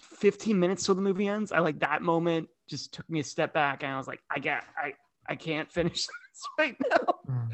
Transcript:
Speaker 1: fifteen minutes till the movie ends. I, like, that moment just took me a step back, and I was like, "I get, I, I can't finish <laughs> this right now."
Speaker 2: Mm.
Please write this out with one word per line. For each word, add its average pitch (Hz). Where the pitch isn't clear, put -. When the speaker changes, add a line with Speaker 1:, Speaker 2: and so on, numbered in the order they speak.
Speaker 1:
fifteen 202
minutes 180
till 190
the 185
movie 196
ends. 208
I, 160
like, 156
that 147
moment 165
just -
took -
me 160
a 131
step -
back, 143
and 135
I 135
was 127
like, -
"I 147
get, 143
I, 147
I 147
can't 156
finish -
<laughs> -
this -
right 285
now." -
Speaker 2:
Mm. 120